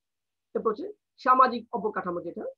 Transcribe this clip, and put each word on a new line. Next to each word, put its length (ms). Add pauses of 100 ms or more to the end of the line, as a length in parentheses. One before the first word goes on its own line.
(560)
এরপর 140
হচ্ছে 180 (300)
সামাজিক 560
অবকাঠামো 480
যেটা, 220 (140)